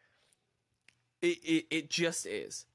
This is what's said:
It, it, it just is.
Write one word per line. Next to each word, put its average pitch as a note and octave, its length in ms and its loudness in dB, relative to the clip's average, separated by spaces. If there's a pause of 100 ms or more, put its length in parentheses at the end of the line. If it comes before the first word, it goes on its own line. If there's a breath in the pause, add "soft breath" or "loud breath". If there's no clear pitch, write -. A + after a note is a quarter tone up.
(1200 soft breath)
It, F3 220 2
it, D#3+ 280 2
it D#3 180 -2
just E3+ 360 0
is. E2+ 480 -6